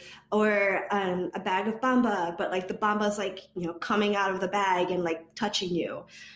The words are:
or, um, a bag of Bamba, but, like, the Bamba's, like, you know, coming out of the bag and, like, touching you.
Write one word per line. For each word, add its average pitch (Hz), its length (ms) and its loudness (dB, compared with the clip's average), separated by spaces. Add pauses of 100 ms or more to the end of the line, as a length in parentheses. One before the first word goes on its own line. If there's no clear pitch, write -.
(340)
or, 202 580 2
um, 180 420 0
a 196 60 -6
bag 190 300 0
of 220 100 -4
Bamba, 214 580 2
but, - 140 -2
like, 180 160 -2
the - 60 -4
Bamba's, 208 440 0
like, 190 220 -4 (160)
you 175 100 -4
know, 165 100 -4
coming 208 420 0
out 190 160 2
of 185 80 -4
the 180 80 -2
bag 185 420 2
and, 175 140 0
like, 165 300 -4
touching 202 340 -2
you. 156 340 -2 (320)